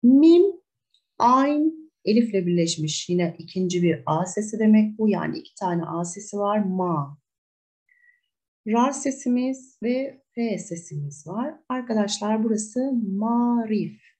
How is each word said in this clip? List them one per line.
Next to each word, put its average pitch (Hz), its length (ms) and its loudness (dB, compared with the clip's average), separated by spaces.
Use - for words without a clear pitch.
Mim, 320 400 8
ayn, 294 720 2
elifle 214 400 2
birleşmiş. 165 640 -2
Yine 175 280 0
ikinci 180 460 -4
bir 165 220 0
A 160 200 -2
sesi 214 340 -8
demek 214 380 4
bu. 220 120 0
Yani 160 300 -2
iki - 160 -20
tane 175 280 -2
A 170 220 -6
sesi 202 320 -12
var. 202 220 0
Ma. 180 580 -2
Rar 240 240 2
sesimiz 262 920 -4
ve 254 380 -4
F 226 260 -4
sesimiz 147 680 -12
var. 247 280 -8
Arkadaşlar 220 760 -2
burası 226 500 -2
marif. 220 1080 -2